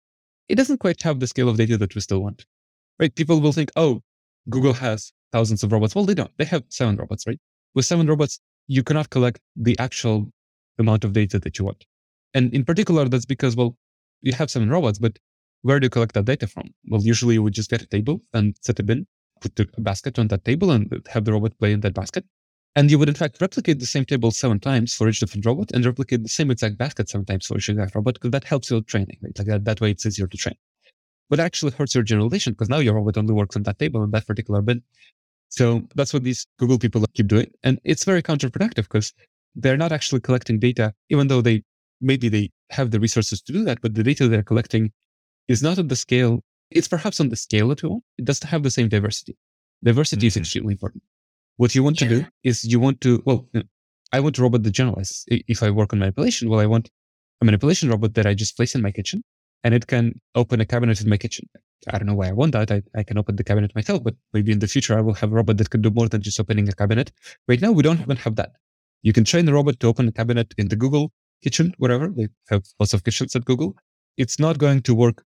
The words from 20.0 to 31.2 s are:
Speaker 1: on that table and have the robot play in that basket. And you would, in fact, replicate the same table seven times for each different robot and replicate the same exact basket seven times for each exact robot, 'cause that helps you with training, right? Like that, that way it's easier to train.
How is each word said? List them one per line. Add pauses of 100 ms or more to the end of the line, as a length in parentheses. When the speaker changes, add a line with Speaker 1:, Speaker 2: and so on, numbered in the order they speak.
Speaker 1:
on
that
table
and
have
the
robot
play
in
that
basket. (480)
And
you
would,
in
fact,
replicate
the
same
table
seven
times
for
each
different
robot
and
replicate
the
same
exact
basket
seven
times
for
each
exact
robot,
'cause
that
helps
you
with
training,
right?
Like
that,
that
way
it's
easier
to
train. (760)